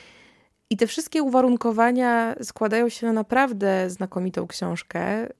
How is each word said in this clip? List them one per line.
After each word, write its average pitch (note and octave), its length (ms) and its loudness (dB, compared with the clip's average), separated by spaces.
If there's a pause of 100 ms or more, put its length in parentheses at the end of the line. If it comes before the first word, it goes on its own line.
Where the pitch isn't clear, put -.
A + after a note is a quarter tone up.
(720)
I A3 60 0
te A3+ 100 4
wszystkie D#4+ 360 -4
uwarunkowania A#3+ 1200 2
składają A3 460 0
się A#3 180 -6
na A3+ 60 2
naprawdę G#3 760 0
znakomitą F3+ 560 -4
książkę, F3+ 840 -6 (120)